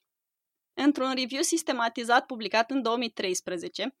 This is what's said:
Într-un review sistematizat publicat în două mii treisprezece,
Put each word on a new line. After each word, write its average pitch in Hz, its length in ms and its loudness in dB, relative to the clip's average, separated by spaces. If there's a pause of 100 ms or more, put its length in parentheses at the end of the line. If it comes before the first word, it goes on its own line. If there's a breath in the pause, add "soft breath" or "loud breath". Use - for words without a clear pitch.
(720)
Într-un 262 420 2
review 262 260 -2
sistematizat 240 840 2
publicat 220 460 -2
în 269 100 0
două 226 160 0
mii 240 140 -2
treisprezece, 180 880 -4